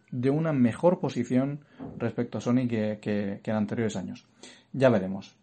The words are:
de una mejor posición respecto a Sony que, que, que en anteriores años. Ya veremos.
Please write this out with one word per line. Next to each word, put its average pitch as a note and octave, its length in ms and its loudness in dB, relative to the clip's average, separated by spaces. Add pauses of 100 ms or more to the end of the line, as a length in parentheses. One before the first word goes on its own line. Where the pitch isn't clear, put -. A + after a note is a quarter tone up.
(100)
de B2+ 180 -2
una D#3 240 0
mejor C#3 480 4
posición C3+ 640 -2 (320)
respecto A#2 400 -4
a G#2+ 60 -6
Sony B2 260 2
que, G#2+ 320 -2
que, G#2 420 -2
que - 80 -4
en G#2+ 60 0
anteriores G#2+ 400 -2
años. F#2 320 -10 (460)
Ya C3 160 6
veremos. F#2+ 520 -2